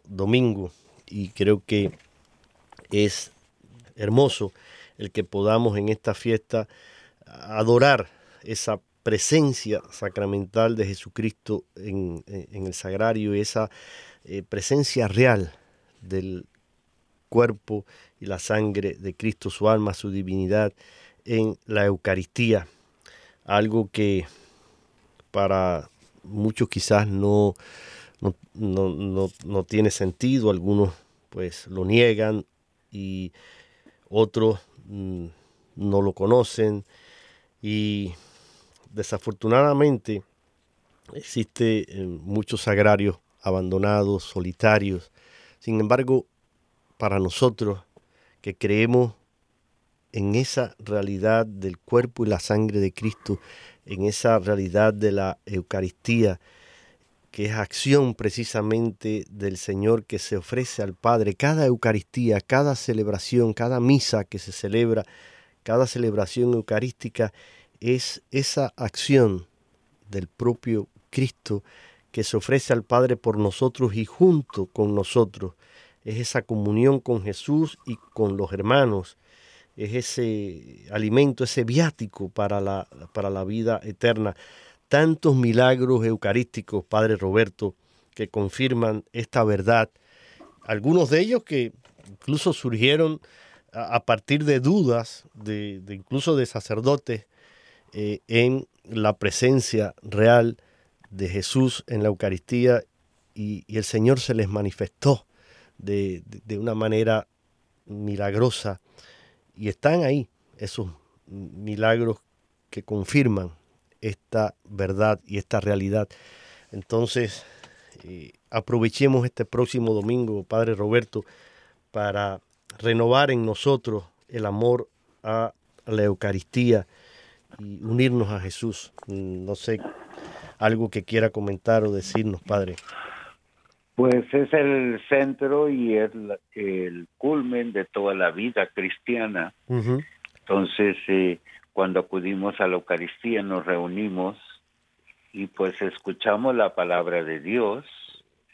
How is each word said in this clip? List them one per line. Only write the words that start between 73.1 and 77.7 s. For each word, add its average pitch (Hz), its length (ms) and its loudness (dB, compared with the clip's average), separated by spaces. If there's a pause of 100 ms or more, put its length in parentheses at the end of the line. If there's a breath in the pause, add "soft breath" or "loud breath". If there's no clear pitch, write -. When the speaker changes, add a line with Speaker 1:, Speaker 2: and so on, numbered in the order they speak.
Speaker 1:
por 110 220 -2
nosotros 110 560 0
y 113 100 -2
junto 180 640 2
con 104 280 0
nosotros. 101 600 0 (500 soft breath)
Es 107 140 -6
esa 120 240 -2
comunión 110 560 2
con 120 240 -2
Jesús 147 640 -2